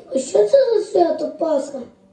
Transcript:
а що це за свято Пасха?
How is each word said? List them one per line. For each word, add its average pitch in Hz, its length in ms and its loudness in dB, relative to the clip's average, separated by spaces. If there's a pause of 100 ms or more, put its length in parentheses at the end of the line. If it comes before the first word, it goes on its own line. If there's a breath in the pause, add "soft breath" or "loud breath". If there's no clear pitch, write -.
(160)
а 539 40 0
що - 180 -2
це 415 200 4 (200)
за - 80 -2
свято 320 540 -2
Пасха? 294 400 -4 (340)